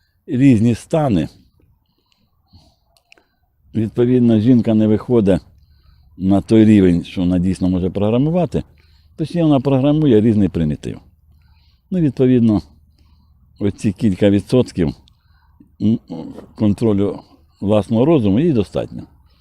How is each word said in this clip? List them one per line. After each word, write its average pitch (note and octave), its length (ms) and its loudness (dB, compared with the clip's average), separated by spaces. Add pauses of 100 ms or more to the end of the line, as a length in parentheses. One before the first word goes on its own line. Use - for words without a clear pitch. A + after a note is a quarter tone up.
(260)
різні A#2+ 480 2
стани. B2 540 -2 (2500)
Відповідно, A#2 640 2
жінка A2+ 340 2
не G#2+ 120 2
виходить G#2 540 0 (760)
на F#2+ 240 0
той A2 240 4
рівень, F#2 400 4
що - 160 -12
вона F2+ 180 -2
дійсно F#2 320 -2
може F2+ 200 -4
програмувати, C3 720 -2 (540)
то D#3+ 80 -8
ще E3+ 180 -4
вона D3 180 2
програмує C#3 600 0
різний G#2 280 2
примітив. D2 520 -6 (920)
Ну, F3+ 100 -2
відповідно, B2 640 2 (960)
оці G2+ 320 -4
кілька G2+ 380 0
відсотків, G2 640 -2 (880)
м, A2+ 160 -2 (560)
контролю G#2 640 -2 (400)
власного A2 440 0
розуму B2 360 2
їй E3+ 120 0
достатньо. A#1+ 540 -6 (340)